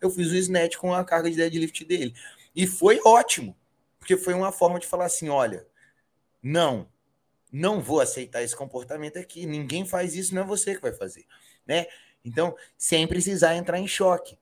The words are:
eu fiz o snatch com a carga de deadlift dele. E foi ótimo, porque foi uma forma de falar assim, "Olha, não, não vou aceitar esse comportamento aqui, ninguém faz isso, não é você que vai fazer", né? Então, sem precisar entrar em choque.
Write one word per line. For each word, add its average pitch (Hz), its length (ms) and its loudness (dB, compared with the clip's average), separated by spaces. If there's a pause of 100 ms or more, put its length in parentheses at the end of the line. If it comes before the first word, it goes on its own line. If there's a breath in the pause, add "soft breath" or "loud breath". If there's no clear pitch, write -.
eu 185 100 0
fiz 180 200 -2
o 180 60 0
snatch 180 400 0
com 180 180 -2
a 180 100 -2
carga 165 240 0
de 165 80 -2
deadlift 165 480 -2
dele. 160 300 -2 (400 loud breath)
E 180 140 2
foi 208 360 4
ótimo, 220 520 6 (420)
porque - 180 2
foi 180 160 -4
uma 185 200 -2
forma 175 260 2
de - 80 -10
falar 180 200 -2
assim, 165 220 -4
"Olha, 123 380 0 (760 soft breath)
não, 139 480 0 (640)
não 180 280 -2
vou 139 200 0
aceitar 120 420 -4
esse 117 140 -6
comportamento 151 600 -10
aqui, 175 260 -14
ninguém 151 400 -6
faz 180 300 -4
isso, 185 200 -4
não 185 80 -2
é 196 40 -6
você 190 300 -2
que - 60 -14
vai 120 100 -4
fazer", - 320 -14 (420 soft breath)
né? 170 200 -2 (380 loud breath)
Então, 156 300 -2 (220 loud breath)
sem 165 320 0
precisar 175 480 2
entrar 175 240 2
em 196 80 -4
choque. 180 540 0